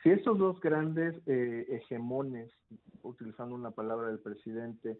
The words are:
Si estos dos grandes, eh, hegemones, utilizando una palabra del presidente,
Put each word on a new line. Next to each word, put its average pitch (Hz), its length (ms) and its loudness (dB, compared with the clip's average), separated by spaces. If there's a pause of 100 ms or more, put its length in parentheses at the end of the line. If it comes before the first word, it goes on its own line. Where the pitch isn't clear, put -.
Si 160 60 10
estos 202 280 6
dos 190 220 4
grandes, 160 560 2 (120)
eh, 120 420 0
hegemones, 123 840 -4 (520)
utilizando 123 520 -10
una 120 160 -8
palabra 113 380 -4
del 107 100 -4
presidente, 113 800 -8